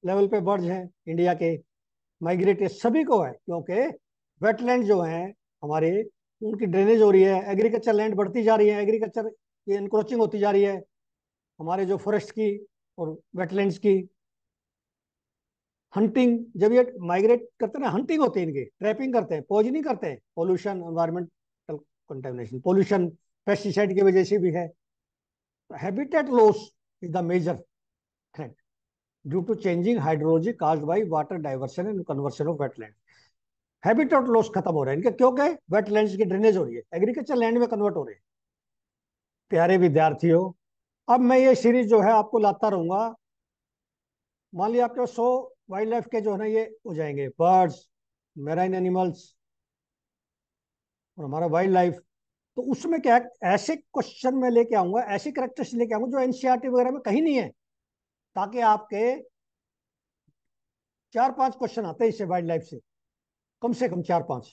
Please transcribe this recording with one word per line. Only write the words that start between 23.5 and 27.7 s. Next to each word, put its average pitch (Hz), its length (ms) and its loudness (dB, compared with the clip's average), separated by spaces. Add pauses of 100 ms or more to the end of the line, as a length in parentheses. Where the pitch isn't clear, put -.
की 196 60 2
वजह 190 220 4
से 190 140 0
भी 180 140 0
है। 170 160 -4 (1040)
Habitat 269 600 -4
loss 214 300 6 (400)
is 175 100 -10
the 180 120 -2
major 170 340 -2 (760)